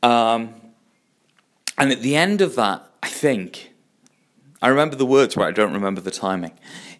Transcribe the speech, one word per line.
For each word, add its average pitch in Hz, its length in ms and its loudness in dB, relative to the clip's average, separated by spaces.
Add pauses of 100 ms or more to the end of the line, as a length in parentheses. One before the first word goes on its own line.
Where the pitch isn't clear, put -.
Um, 117 540 2 (1200)
and 135 140 2
at 113 100 -4
the 135 140 -2
end 190 260 2
of 180 140 0
that, 104 320 -2 (160)
I - 40 -8
think, - 640 -4 (880)
I - 80 2
remember 143 260 2
the 135 100 0
words, 135 300 4
but 104 80 0
I 82 80 -2
don't 101 220 2
remember 98 280 -4
the 92 100 -8
timing. 90 420 -6 (460)